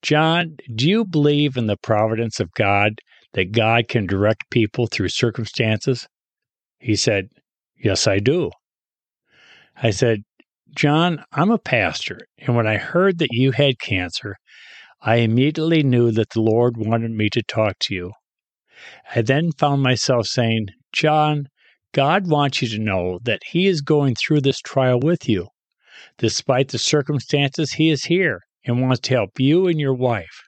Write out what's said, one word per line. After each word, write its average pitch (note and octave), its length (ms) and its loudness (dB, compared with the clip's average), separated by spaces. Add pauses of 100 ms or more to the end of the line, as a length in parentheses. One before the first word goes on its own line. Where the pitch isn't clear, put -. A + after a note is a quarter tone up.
"John, D#3+ 560 0 (160)
do A#2 140 0
you A3 160 2
believe D3 540 0
in A2+ 100 -2
the G#2 80 0
providence A2 640 -2
of F#2 140 -4
God, G#2 460 0 (340)
that F#2+ 180 -2
God A2+ 380 2
can A2 180 0
direct G2+ 420 0
people A#2 380 0
through F#2 220 -4
circumstances?" A2+ 960 -2 (720)
He G#2+ 160 -2
said, G2 340 -2 (480)
"Yes, G2 300 0
I G2+ 120 2
do." C3 320 0 (1200)
I A#2 140 0
said, G#2+ 340 0 (520)
"John, D#3 560 0
I'm F3+ 200 0
a A3+ 60 2
pastor, - 600 -2 (180)
and - 180 -2
when A2+ 120 2
I G#2+ 100 0
heard F#3 400 0
that D#3+ 160 -2
you C3 180 2
had C3+ 280 2
cancer, F#2 580 -6 (640)
I A2+ 160 2
immediately D3+ 680 2
knew A#2+ 280 4
that A2 180 0
the A2+ 120 -2
Lord A#2 360 2
wanted A2+ 340 -2
me G#2+ 200 -2
to A#2 120 -2
talk G#2+ 380 -2
to - 140 -6
you." F2+ 180 -8 (1000)
I A#2 100 0
then D3 280 0
found C#3+ 300 0
myself B2+ 460 0
saying, A2+ 400 0 (260)
"John, D3+ 540 0 (460)
God E3+ 340 2
wants D3 340 0
you B2 80 -2
to G#2+ 100 -6
know F#2 440 -2
that A2+ 240 -2
he F3+ 180 0
is F3 160 0
going C#3+ 320 2
through D3 280 0
this C3+ 180 0
trial B2+ 400 0
with D#3+ 280 -2
you. F#2+ 200 0 (720)
Despite B2+ 480 0
the C3+ 100 -8
circumstances, C#3+ 960 -2
he D#3+ 160 2
is C#3+ 160 -2
here E3+ 360 0 (240)
and B2 160 0
wants B2+ 180 0
to - 140 -2
help G#2+ 260 -2
you E3 280 2
and E3 120 0
your C#3 140 0
wife. A#2+ 540 -4